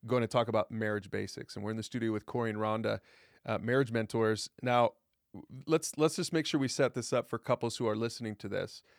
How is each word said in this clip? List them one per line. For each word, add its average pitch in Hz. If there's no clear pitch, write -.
going 123
to 113
talk 117
about 107
marriage 107
basics, -
and 101
we're 107
in 110
the 113
studio 113
with 107
Corey 117
and 107
Rhonda, 107
uh, 110
marriage 120
mentors. 113
Now, 123
w-, 98
let's, 160
let's 156
just 175
make 156
sure 147
we 135
set 127
this -
up 123
for 117
couples 117
who 117
are 107
listening 113
to -
this. 98